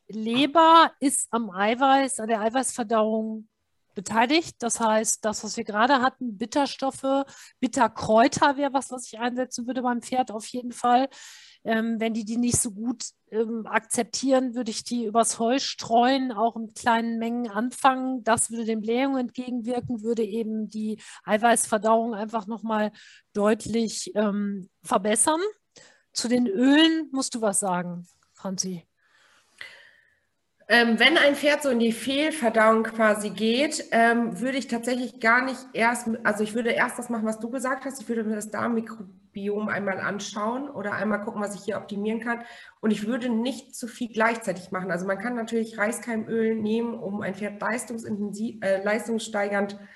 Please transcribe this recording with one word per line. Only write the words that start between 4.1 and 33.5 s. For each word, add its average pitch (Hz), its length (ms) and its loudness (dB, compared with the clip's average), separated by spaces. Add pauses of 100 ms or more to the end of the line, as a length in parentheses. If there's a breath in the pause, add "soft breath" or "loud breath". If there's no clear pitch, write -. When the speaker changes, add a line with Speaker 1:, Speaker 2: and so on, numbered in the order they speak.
Speaker 1:
Das - 220 -4
heißt, 220 440 0
das, 220 200 -2
was 214 140 -8
wir 233 60 -4
gerade 233 380 2
hatten, 247 380 -2
Bitterstoffe, 269 840 -2 (360 loud breath)
Bitterkräuter 247 1000 4
wäre 277 160 0
was, 262 160 -2
was 254 160 -10
ich 220 140 -14
einsetzen 247 480 -4
würde 254 160 -4
beim 240 180 0
Pferd 254 300 -2
auf 214 160 -10
jeden 247 240 -8
Fall. 247 360 4 (580 loud breath)
Ähm, 226 340 0
wenn 226 160 0
die 220 100 -4
die 226 120 -4
nicht 240 200 2
so 247 140 -2
gut, 220 340 -6 (240)
ähm, 220 380 -4
akzeptieren, 240 880 0
würde 233 180 -4
ich - 120 -8
die 240 220 -4
übers 220 340 2
Heu 233 200 2
streuen, 254 720 2
auch 220 260 0
in 226 160 -10
kleinen 226 460 0
Mengen 233 300 -4
anfangen. 254 760 0
Das 233 260 2
würde 226 160 -4
den 220 160 -2
Blähungen 254 380 0
entgegenwirken, 247 800 -4
würde 226 220 0
eben 220 460 -4
die 214 300 -6 (240 loud breath)
Eiweißverdauung 226 920 2
einfach 214 320 -6
nochmal 214 440 -2 (420 loud breath)
deutlich, 214 840 0
ähm, 202 520 -2 (140)
verbessern. 226 580 2 (720 soft breath)
Zu - 160 -4
den 247 200 2
Ölen 285 640 4
musst 269 240 -4
du 233 60 -8
was 208 200 0
sagen, 175 460 -4 (260)
Franzi. 185 520 -6 (1800 loud breath)
Speaker 2:
Ähm, 233 280 6
wenn 269 200 6
ein 285 180 6
Pferd 294 260 2
so 285 80 0
in 240 100 2
die 226 120 4
Fehlverdauung 226 920 2
quasi 214 480 2
geht, 240 600 0